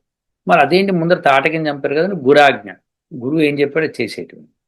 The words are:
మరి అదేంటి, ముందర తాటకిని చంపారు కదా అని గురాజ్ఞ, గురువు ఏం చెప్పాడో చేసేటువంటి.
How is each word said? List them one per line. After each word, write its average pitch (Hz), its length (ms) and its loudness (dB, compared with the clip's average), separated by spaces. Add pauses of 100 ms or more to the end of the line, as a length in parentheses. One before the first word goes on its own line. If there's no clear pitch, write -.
(480)
మరి 175 120 4
అదేంటి, 180 320 2
ముందర 175 280 0
తాటకిని 156 500 0
చంపారు 139 240 -6
కదా 160 100 0
అని 196 100 -6
గురాజ్ఞ, 135 560 4 (440)
గురువు 139 260 -4
ఏం 147 180 0
చెప్పాడో 143 300 -2 (120)
చేసేటువంటి. - 480 -12 (180)